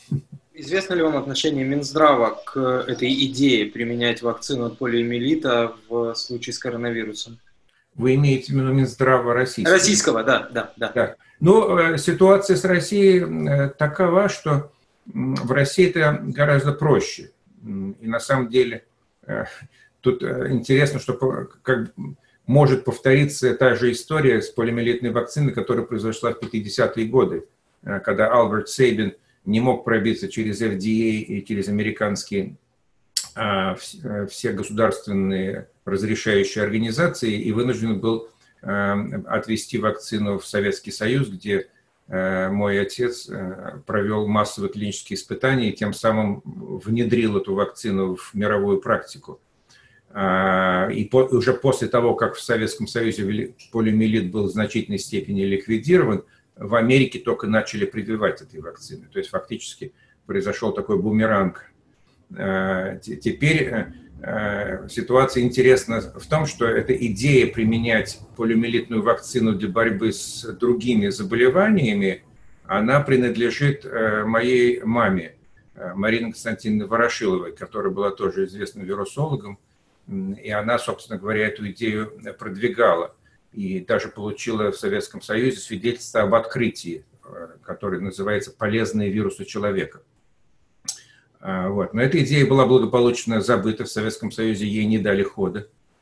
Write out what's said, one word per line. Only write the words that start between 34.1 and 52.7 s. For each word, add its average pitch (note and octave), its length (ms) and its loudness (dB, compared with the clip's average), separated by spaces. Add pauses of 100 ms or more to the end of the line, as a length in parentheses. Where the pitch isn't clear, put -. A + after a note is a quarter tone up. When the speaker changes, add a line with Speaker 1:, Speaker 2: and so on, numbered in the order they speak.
Speaker 2:
все G#2+ 260 -6
государственные G2 1160 -2 (180)
разрешающие G2+ 760 0
организации A2 800 0
и - 120 -2
вынужден A2+ 480 0
был, A2+ 280 -2 (340)
э, G2+ 320 -2 (320)
отвезти A2 520 -4
вакцину G#2 600 -2
в - 80 -12
Советский G2+ 440 -2
Союз, A#2 400 -2
где, G2 380 -4 (400)
э, F#2 420 -2
мой G2+ 280 0
отец, A#2+ 520 -4
э, F#2+ 560 -12
провёл G#2 420 -2
массовые G#2 420 -2
клинические G2+ 460 -8
испытания A#2+ 540 -2
и - 20 -2
тем G#2 220 -4
самым A2 500 0
внедрил A2 920 0
эту F#2+ 160 -4
вакцину G2 640 -2
в - 180 -16
мировую G2+ 440 2
практику. - 640 -4 (720)
А, F#2+ 800 2
и G#2+ 140 -2
по-, C3 240 4
уже B2+ 240 4
после C3 340 0
того, A#2 260 2
как A2+ 200 0
в - 80 -12
Советском A2 440 -2